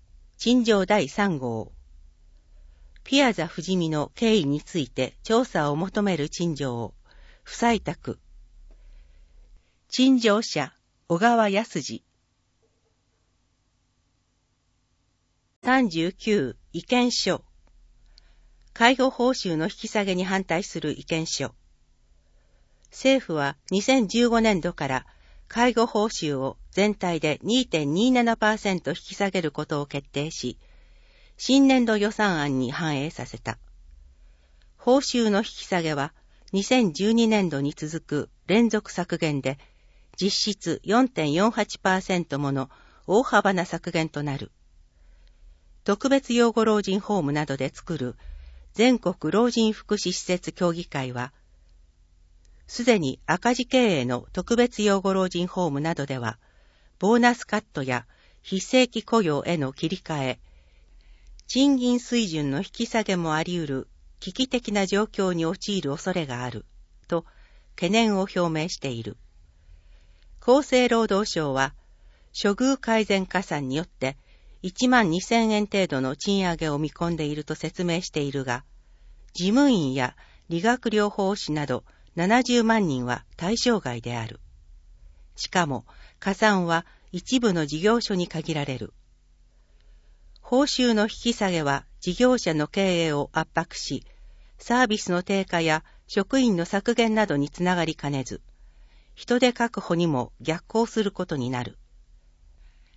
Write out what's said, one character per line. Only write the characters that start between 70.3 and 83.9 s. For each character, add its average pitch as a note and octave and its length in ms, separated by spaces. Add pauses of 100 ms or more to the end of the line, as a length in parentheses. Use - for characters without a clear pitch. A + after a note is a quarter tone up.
厚 C4 200
生 B3+ 280
労 A3+ 180
働 G3+ 220
省 D3+ 240
は、 C3+ 200 (600)
処 - 160
遇 B3+ 280
改 A3+ 280
善 G3 200
加 F#3+ 180
算 C#3+ 260
に C3+ 80
よ D#3+ 60
っ - 40
て C3+ 300 (440)
一 G#3+ 280
万 A#3 200
二 F3 120
千 A#3 300
円 G#3 160
程 F#3+ 200
度 C3+ 140
の C3 160
賃 G3 300
上 E3+ 100
げ D#3 120
を C#3+ 100
見 D3+ 120
込 E3+ 200
ん E3+ 40
で D#3 100
い D3 80
る D3 120
と D#3 100
説 D#3+ 300
明 E3+ 160
し - 80
て D3+ 120
い C#3+ 100
る C3+ 120
が、 B2 220 (680)
事 F3+ 180
務 C#4 180
員 D#3+ 240
や C3 240 (320)
理 E3+ 120
学 A#3 280
療 G#3 200
法 G3+ 260
士 - 180
な D3+ 120
ど B2+ 200 (320)
七 G3+ 240
十 A#3+ 220
万 A3 240
人 B2+ 180
は B2 180 (120)
対 G3 220
象 A#3 220
外 A#2+ 220